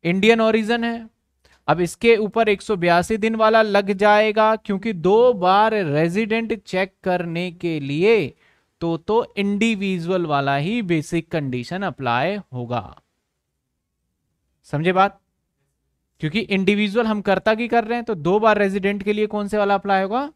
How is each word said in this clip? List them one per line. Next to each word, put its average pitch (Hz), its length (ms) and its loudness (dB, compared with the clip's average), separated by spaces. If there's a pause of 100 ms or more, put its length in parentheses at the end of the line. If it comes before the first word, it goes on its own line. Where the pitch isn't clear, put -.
इंडियन 196 380 2
ओरिजिन 226 420 0
है। 233 260 -8 (580)
अब 160 140 0
इसके 226 360 4
ऊपर 214 320 0
एक 202 120 0
सौ 214 140 -4
बयासी 175 420 0
दिन 220 180 -2
वाला 220 260 4
लग 202 300 2
जाएगा, 214 640 4
क्योंकि 208 380 -4
दो 208 400 4
बार 196 400 4
रेजिडेंट 208 880 -2
चेक 190 300 -4 (100)
करने 175 480 -4
के 170 280 -4
लिए 151 540 0 (480)
तो, 165 160 -2
तो 214 400 -2
इंडिविजुअल 196 880 -2
वाला 139 300 0
ही 190 260 -2
बेसिक 170 500 -4
कंडीशन 143 500 -6
अप्लाई 143 560 -2 (160)
होगा, 120 480 -8 (1600)
समझे 165 300 -2
बात? 196 260 2 (1000)
क्योंकि 156 200 -2
इंडिविजुअल 208 680 0
हम 214 140 -2
कर्ता 196 340 0
की 233 120 -6
कर 233 160 0
रहे 226 120 -4
हैं, 240 100 -6
तो 226 100 -4
दो 175 240 0
बार 214 180 4
रेजिडेंट 202 460 -2
के 208 100 -2
लिए 214 140 0
कौन 208 200 -6
से 208 100 -4
वाला 202 180 2
अप्लाई 196 280 0
होगा? 254 320 -4